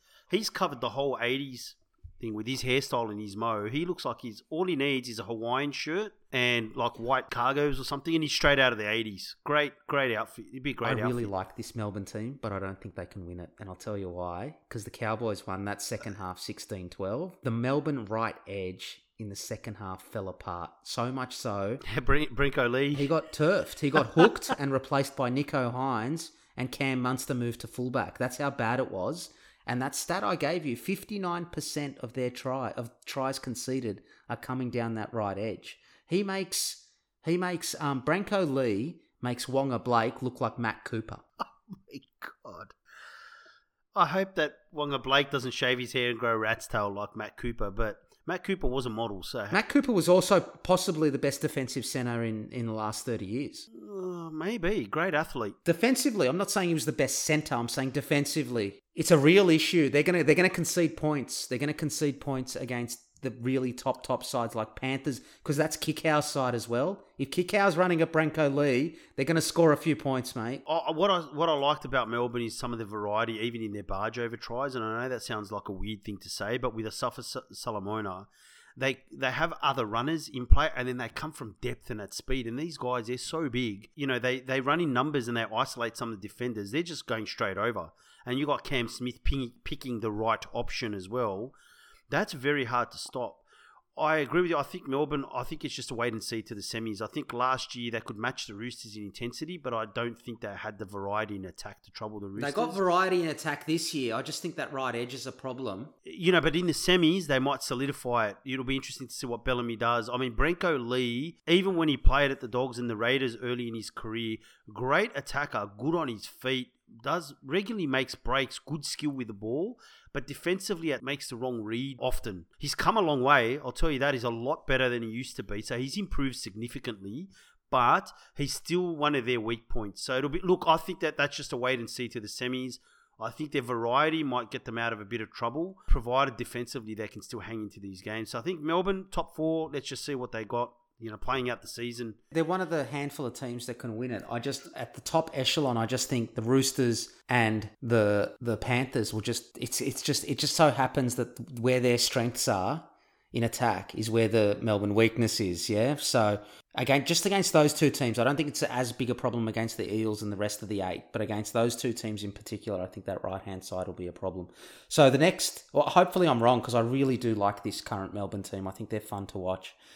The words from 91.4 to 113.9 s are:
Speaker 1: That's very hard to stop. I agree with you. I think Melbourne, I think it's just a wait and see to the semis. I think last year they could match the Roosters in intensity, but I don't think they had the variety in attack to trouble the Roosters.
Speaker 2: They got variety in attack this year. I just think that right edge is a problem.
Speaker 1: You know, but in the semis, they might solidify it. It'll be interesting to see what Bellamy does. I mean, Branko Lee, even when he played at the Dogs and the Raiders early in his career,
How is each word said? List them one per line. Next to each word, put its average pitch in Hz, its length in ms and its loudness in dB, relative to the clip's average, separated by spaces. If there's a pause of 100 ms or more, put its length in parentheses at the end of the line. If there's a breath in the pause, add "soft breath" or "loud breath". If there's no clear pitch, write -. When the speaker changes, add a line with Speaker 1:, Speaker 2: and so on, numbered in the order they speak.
Speaker 1:
That's 180 240 0
very 143 320 0
hard 120 260 0
to - 80 -16
stop. - 380 -6 (600 soft breath)
I 156 200 4
agree 147 240 2
with 175 100 2
you. 160 60 2
I 143 60 2
think - 240 -10
Melbourne, 139 460 0
I 127 100 -4
think 156 220 -8
it's 139 80 -6
just - 160 -10
a 123 60 -6
wait 117 180 0
and 110 100 -6
see 113 200 -6
to - 100 -10
the 101 80 -10
semis. 110 400 -6
I 110 60 -4
think - 260 -8
last 127 420 0
year 120 140 -6
they 113 120 -4
could 107 160 -10
match 120 280 -4
the 110 80 -12
Roosters 110 420 -12
in 107 80 -10
intensity, 123 540 -8
but 135 160 -6
I 113 120 -2
don't 117 360 -6
think 117 200 -12
they 104 140 -8
had 107 220 -8
the 107 80 -8
variety 101 520 -4
in 95 80 -8
attack 98 380 -14
to - 80 -20
trouble 107 280 -10
the 101 80 -10
Roosters. 120 260 -4
Speaker 2:
They - 20 -4
got 202 200 -2
variety 185 480 4
in 160 60 0
attack 147 360 -4
this 160 300 0
year. 123 180 0
I 123 80 -2
just 147 220 -8
think 170 140 -6
that 147 140 -6
right 131 220 -2
edge 123 220 -4
is 123 100 -10
a 131 60 -8
problem. 127 580 -8 (140)
Speaker 1:
You 170 300 2
know, 165 80 8
but 151 140 2
in 180 120 2
the 160 60 2
semis, 180 520 4
they 139 140 2
might 135 240 0
solidify 127 640 0
it. 98 180 -6
It'll 131 200 -4
be 131 100 0
interesting 135 320 -6
to - 60 -16
see - 120 -8
what 117 200 -4
Bellamy 120 320 0
does. 117 300 2
I 123 100 -2
mean, 123 180 -2
Branko 165 420 2 (100)
Lee, 127 600 -2
even 185 280 4
when 165 120 4
he 139 100 2
played 135 320 8
at 135 120 -4
the 127 60 -10
Dogs 123 300 -2
and 120 140 -2
the 107 60 -4
Raiders 120 440 2
early 123 260 -4
in 113 80 -8
his 110 140 -8
career, 113 480 -6 (340 soft breath)